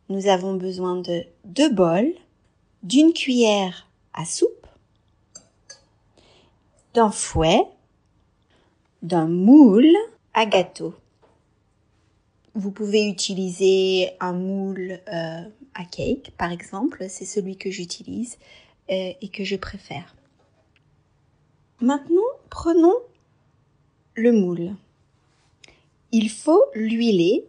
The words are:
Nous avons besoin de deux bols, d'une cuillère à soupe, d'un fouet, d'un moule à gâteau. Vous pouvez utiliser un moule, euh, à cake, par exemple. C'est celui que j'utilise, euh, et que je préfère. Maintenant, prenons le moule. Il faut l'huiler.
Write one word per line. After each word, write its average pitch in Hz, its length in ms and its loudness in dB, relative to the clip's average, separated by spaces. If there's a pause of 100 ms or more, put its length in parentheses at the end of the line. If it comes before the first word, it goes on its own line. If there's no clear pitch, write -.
Nous 196 200 -4
avons 190 260 0
besoin 180 460 -6
de 175 240 -6 (200)
deux 254 280 0
bols, 190 420 0 (680)
d'une 294 280 4
cuillère 214 760 -2 (260)
à 160 100 -8
soupe, - 420 -4 (2250)
d'un 220 180 4
fouet, 165 480 0 (1400)
d'un 165 260 -2
moule 233 640 8 (400)
à 220 100 2
gâteau. 175 500 -2 (1600)
Vous 202 180 -8
pouvez 208 340 0
utiliser 190 1120 0
un 180 140 -6
moule, 190 640 -8 (140)
euh, 165 320 -10 (300)
à 170 100 -14
cake, - 520 -8
par 175 140 -6
exemple. 196 580 -10
C'est - 180 -16
celui 190 300 -8
que 190 140 -10
j'utilise, 190 680 -12 (520)
euh, 190 300 -6
et 202 80 -14
que 196 160 -12
je 196 100 -8
préfère. - 600 -14 (1600)
Maintenant, 285 400 0 (280)
prenons 339 480 2 (1200)
le 233 160 2
moule. 180 420 0 (1400)
Il 220 180 0
faut 349 360 2 (100)
l'huiler. 220 760 0